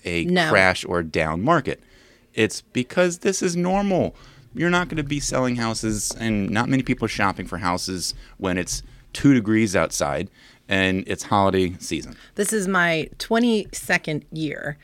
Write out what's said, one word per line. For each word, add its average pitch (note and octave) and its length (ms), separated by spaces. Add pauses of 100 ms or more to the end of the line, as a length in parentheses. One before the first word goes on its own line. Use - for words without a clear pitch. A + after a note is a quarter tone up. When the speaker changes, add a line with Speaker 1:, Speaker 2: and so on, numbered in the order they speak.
Speaker 1:
a E2+ 200
Speaker 2:
No. F3 240
Speaker 1:
crash F#2+ 360
or F2 180
down D#2+ 400
market. C#3+ 380 (520)
It's - 280
because F3 580
this F#3+ 240
is F3 120
normal. F3+ 600 (400)
You're E3+ 160
not F3 180
gonna D#3 140
be C#3+ 160
selling B2+ 380
houses, A2 640
and G#2+ 300
not A2+ 200
many C3+ 140
people B2 220
are G#2+ 40
shopping F#2+ 360
for F2+ 140
houses F2+ 540 (240)
when F#2 200
it's - 240 (320)
two C#3+ 200
degrees A2 420
outside D#2+ 540 (380)
and F#2+ 400
it's F#2+ 160
holiday F#2+ 560
season. - 360 (200)
Speaker 2:
This G#3 180
is G3 140
my E3+ 420 (100)
twenty-second G#3+ 1120
year, D3+ 520